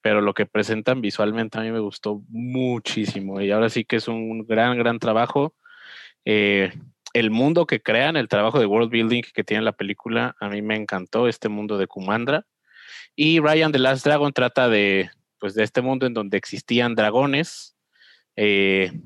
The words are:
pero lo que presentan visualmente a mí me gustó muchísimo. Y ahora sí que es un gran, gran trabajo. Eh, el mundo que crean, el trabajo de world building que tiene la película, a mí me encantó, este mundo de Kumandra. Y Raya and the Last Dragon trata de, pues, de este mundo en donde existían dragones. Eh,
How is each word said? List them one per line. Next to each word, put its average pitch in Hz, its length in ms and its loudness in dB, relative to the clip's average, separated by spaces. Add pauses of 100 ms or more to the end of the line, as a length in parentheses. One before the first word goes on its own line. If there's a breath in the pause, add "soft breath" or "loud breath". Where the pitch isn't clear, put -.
pero 107 200 2
lo 104 140 2
que 104 120 -2
presentan 110 540 -2
visualmente 110 580 -2
a 110 40 -4
mí 113 100 -4
me 113 80 -2
gustó 104 480 -6
muchísimo. 113 1120 -4
Y 98 100 0
ahora 110 180 2
sí 110 160 -4
que - 120 -2
es 110 100 -2
un 113 400 -6
gran, 117 320 2
gran 117 220 0
trabajo. 117 540 0 (680 loud breath)
Eh, 101 480 2 (400)
el 113 180 2
mundo 151 360 2
que 113 160 -2
crean, 131 340 2
el 123 120 -2
trabajo 110 320 2
de 110 60 4
world 113 240 2
building 117 320 2 (120)
que - 80 -4
tiene 107 220 -2
la 110 80 0
película, 113 680 -4
a 104 100 -6
mí 104 140 -6
me 107 140 -2
encantó, 107 500 -2
este 113 220 -2
mundo 104 280 -4
de 95 120 -2
Kumandra. 117 580 -4 (720 loud breath)
Y 160 240 4
Raya 156 260 4
and 151 80 -2
the 135 60 4
Last 131 240 2
Dragon 147 280 2
trata 127 360 2
de, 98 420 2 (300)
pues, 101 140 -8
de 110 100 2
este 123 180 -2
mundo 131 240 0
en 123 80 -2
donde 104 240 -2
existían 120 560 -2
dragones. 131 800 0 (600 soft breath)
Eh, 98 560 2 (140)